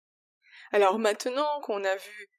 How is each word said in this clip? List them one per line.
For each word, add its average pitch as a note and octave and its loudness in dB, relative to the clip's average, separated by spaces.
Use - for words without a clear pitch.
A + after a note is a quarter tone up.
Alors G3+ 4
maintenant C4 -2
qu'on G3+ -4
a F#3+ 0
vu - -14